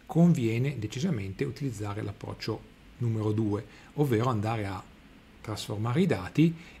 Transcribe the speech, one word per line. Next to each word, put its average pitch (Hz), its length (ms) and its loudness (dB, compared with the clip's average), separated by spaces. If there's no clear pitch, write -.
conviene 131 760 4
decisamente 110 640 -2
utilizzare 110 580 -6
l'approccio 107 720 -8
numero 110 340 0
due, 104 320 0
ovvero 127 340 2
andare 110 380 -2
a 95 160 -8
trasformare 113 600 -2
i 196 60 6
dati 143 500 2